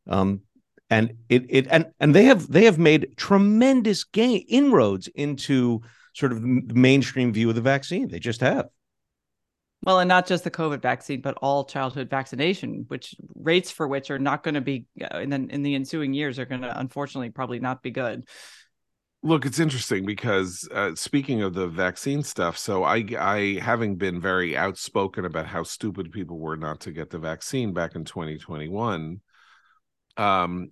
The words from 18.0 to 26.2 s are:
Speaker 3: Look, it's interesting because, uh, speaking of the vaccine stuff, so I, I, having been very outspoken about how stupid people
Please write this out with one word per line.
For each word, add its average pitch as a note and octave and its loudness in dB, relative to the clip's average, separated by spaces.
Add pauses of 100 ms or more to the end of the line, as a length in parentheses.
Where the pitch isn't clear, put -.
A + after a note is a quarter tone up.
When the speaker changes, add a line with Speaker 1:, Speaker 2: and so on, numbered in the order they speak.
Speaker 3:
Look, D#3 2
it's C#3+ -2
interesting A#2+ -2
because, G2 -2
uh, F#2+ -2
speaking C3+ -2
of G2 -2
the F2+ -4
vaccine F#2 -2
stuff, E2+ -4
so F#2+ -2
I, G#2+ 0 (140)
I, G2 -2
having A2+ -2
been F2 -4
very F2+ -2
outspoken F#2+ -4
about D#2+ -6
how E2+ -6
stupid F#2 -8
people E2+ -10